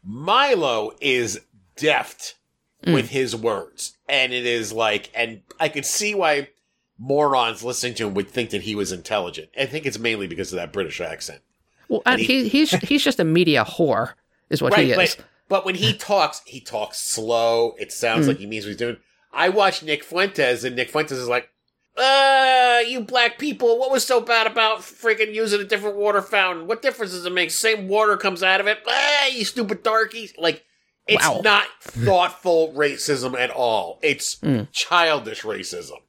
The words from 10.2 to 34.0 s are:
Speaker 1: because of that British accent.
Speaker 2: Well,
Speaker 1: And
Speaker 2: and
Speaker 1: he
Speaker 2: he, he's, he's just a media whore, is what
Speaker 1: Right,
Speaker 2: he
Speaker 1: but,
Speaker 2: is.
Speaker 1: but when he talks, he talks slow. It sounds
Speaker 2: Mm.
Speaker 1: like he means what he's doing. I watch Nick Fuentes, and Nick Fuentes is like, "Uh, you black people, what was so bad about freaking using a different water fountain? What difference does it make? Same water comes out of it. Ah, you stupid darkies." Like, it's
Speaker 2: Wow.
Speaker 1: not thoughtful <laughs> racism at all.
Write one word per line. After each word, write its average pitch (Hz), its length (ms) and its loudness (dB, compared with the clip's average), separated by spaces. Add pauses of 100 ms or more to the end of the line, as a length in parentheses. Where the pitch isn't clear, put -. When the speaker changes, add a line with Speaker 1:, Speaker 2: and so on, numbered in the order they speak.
Speaker 1:
because 82 260 -8
of 90 40 -6
that 85 160 -8
British 90 280 -6
accent. 80 420 -10 (460)
Speaker 2:
Well, 214 180 0
Speaker 1:
And 254 120 2
Speaker 2:
and 226 40 0
Speaker 1:
he 254 220 2
Speaker 2:
he, 240 40 -2
he's, 294 220 4
he's 277 340 0
just 269 160 0
a 180 40 4
media 160 420 4
whore, 120 480 0 (340)
is - 140 -2
what 127 100 2
Speaker 1:
Right, 208 140 4
Speaker 2:
he 123 80 2
Speaker 1:
but, 180 100 4
Speaker 2:
is. - 120 -2 (320)
Speaker 1:
but 190 180 0
when 185 80 -4
he 180 180 0
talks, 185 540 0
he 127 140 -18
talks - 380 -8
slow. 117 800 0
It 107 140 -10
sounds 117 320 0
Speaker 2:
Mm. 135 40 4
Speaker 1:
like 135 100 0
he 101 80 -14
means 107 180 -8
what 104 60 -8
he's 95 80 -8
doing. 117 180 -6 (360)
I 165 180 2
watch 196 320 0
Nick 151 200 -4
Fuentes, 160 600 -2
and 127 100 -4
Nick 123 160 -4
Fuentes 151 280 -2
is 123 100 -8
like, 120 220 -2 (480)
"Uh, 262 880 6
you 247 160 -4
black 233 360 0
people, 240 400 0
what 254 120 -2
was 269 160 0
so 247 160 4
bad 226 240 2
about 220 340 0
freaking 214 540 -2
using 214 260 0
a 196 40 -6
different 202 320 -4
water 202 260 2
fountain? 185 440 0
What 220 140 -4
difference 226 320 -4
does 180 140 -10
it 180 60 -4
make? 180 180 0
Same 214 380 -2
water 208 280 2
comes 185 260 -2
out 190 180 4
of 196 60 0
it. 208 120 0 (100)
Ah, 285 380 2
you 254 180 -2
stupid 208 380 -4
darkies." 220 560 -2
Like, 160 260 -2 (440)
it's 208 180 4
Speaker 2:
Wow. 139 160 2
Speaker 1:
not 208 240 4 (160)
thoughtful 175 880 2
<laughs> - 40 -12
racism 135 600 -2
at 123 120 0
all. 110 520 0